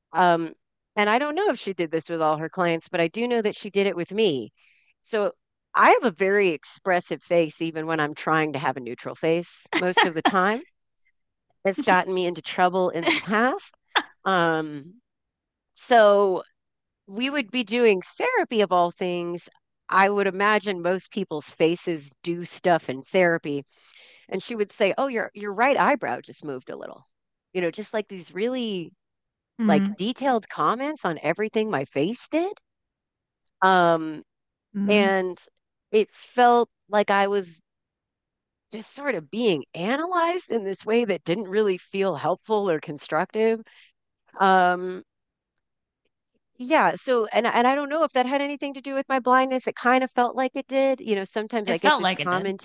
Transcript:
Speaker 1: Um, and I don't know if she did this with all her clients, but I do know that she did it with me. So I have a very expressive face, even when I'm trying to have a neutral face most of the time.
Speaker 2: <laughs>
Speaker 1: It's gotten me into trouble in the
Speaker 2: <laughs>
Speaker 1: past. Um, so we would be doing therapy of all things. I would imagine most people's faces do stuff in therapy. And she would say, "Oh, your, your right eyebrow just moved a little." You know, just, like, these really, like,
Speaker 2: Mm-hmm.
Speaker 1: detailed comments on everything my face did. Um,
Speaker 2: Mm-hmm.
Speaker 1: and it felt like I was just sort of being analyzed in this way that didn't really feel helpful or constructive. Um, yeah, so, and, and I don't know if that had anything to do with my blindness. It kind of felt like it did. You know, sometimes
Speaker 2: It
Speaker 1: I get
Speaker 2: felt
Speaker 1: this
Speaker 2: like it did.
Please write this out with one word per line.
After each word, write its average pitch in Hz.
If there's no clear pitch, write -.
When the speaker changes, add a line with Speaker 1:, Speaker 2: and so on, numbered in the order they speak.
Speaker 1:
Um, 170
and 208
I 226
don't 294
know 392
if 254
she 196
did 170
this 160
with 165
all 156
her 160
clients, 170
but 180
I 165
do 233
know 240
that 202
she 208
did 196
it 185
with 175
me. 160
So 208
I 233
have 415
a 233
very 196
expressive 175
face, 170
even 160
when 160
I'm 147
trying 156
to 139
have 135
a 139
neutral 123
face 165
most 185
of 165
the 156
time. 202
Speaker 2:
<laughs> -
Speaker 1:
It's 196
gotten 185
me 185
into 170
trouble 180
in 165
the 320
Speaker 2:
<laughs> 302
Speaker 1:
past. 240
Um, 165
so 202
we 233
would 269
be 247
doing 208
therapy 392
of 180
all 175
things. 175
I 196
would 202
imagine 202
most 180
people's 165
faces 165
do 170
stuff 170
in 131
therapy. 165
And 190
she 240
would 208
say, 190
"Oh, 269
your, 226
your 208
right 247
eyebrow 175
just -
moved 131
a -
little." -
You 180
know, 170
just, 208
like, 214
these 175
really, 220
like, 202
Speaker 2:
Mm-hmm. 202
Speaker 1:
detailed 240
comments 247
on 165
everything 214
my 139
face 175
did. 349
Um, 170
Speaker 2:
Mm-hmm. 202
Speaker 1:
and 185
it 208
felt 240
like 208
I 196
was 190
just 214
sort 277
of 156
being 196
analyzed 330
in 220
this 190
way 233
that 196
didn't 185
really 196
feel 190
helpful 190
or 160
constructive. 190
Um, 185
yeah, 247
so, 240
and, 214
and 240
I 262
don't 285
know 320
if 277
that 254
had 277
anything 277
to 277
do 269
with 269
my 269
blindness. 262
It -
kind 254
of 254
felt 240
like 262
it 269
did. 269
You 220
know, 196
sometimes 214
Speaker 2:
It -
Speaker 1:
I 165
get 294
Speaker 2:
felt 269
Speaker 1:
this 190
Speaker 2:
like 180
it 151
did. 190